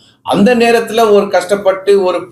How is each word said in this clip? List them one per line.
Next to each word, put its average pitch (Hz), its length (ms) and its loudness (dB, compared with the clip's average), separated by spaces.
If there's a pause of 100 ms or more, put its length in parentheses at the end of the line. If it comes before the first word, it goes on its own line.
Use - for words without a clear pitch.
(220)
அந்த 202 320 2
நேரத்துல 233 560 0
ஒரு 202 180 2
கஷ்டப்பட்டு 196 760 0
ஒரு 175 300 -4